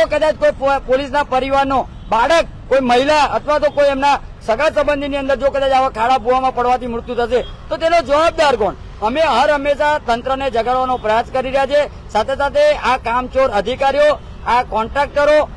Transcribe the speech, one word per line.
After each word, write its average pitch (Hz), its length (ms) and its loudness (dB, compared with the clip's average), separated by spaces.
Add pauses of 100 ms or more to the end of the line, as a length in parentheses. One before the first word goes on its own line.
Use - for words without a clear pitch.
(120)
કદાચ 302 240 2
કોઈ 294 140 2
પો-, 269 380 0
પોલીસના 269 360 0
પરિવારનો 269 640 0 (220)
બાળક, 285 360 2 (220)
કોઈ 262 120 2
મહિલા 269 440 4
અથવા 254 360 0
તો 294 100 2
કોઈ 285 180 2
એમના 277 320 2 (260)
સગા 269 240 0
સંબંધીની 285 480 -2
અંદર 277 180 0
જો 269 140 0
કદાચ 269 220 0
આવા 262 180 2
ખાડા 233 280 0
ભૂવામાં 254 380 0
પડવાથી 247 320 0
મૃત્યુ 233 280 -8
થશે 233 260 0 (280)
તો 311 80 -4
તેનો 330 240 2
જવાબદાર 294 540 2
કોણ? 196 200 -2 (260)
અમે 247 200 -2
હર 277 300 2
હંમેશા 294 460 0
તંત્રને 262 520 -2
જગાડવાનો 247 480 0
પ્રયાસ 220 360 0
કરી 247 180 -2
રહ્યા 277 140 2
છે. 285 480 -2
સાથે 220 220 -2
સાથે 285 360 2
આ 254 260 0
કામચોર 254 520 -2
અધિકારીઓ, 269 720 2 (280)
આ 233 160 2
કોન્ટ્રાક્ટરો, 285 920 0